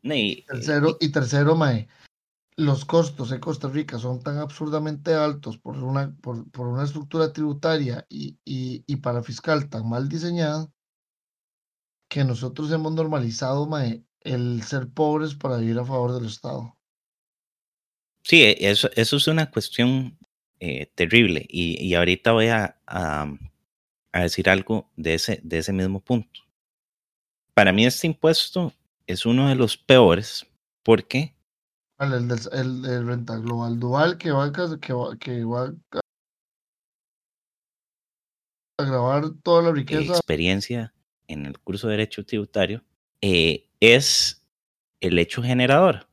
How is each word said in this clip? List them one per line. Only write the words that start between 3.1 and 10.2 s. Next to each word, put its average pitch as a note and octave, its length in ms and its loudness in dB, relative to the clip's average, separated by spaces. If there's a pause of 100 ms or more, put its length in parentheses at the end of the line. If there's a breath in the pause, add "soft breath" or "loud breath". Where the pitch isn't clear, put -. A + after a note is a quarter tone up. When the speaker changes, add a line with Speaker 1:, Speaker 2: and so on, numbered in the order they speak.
Speaker 2:
en C3+ 100 -6
Costa D3+ 280 -6
Rica C#3+ 300 -6
son B2 220 -6
tan C#3+ 180 -6
absurdamente D3+ 760 -4
altos D3 440 -2
por B2+ 180 -12
una, C#3 400 -4
por, A#2 340 -12
por B2+ 160 -10
una B2 160 -4
estructura D3+ 500 -2
tributaria D3 760 -2
y, C#3+ 360 -12
y, B2+ 420 -8
y C#3+ 100 -4
para A#2+ 260 -4
fiscal C#3+ 480 -4
tan A2+ 180 -6
mal B2+ 200 -4
diseñada D#3+ 600 -4 (1400)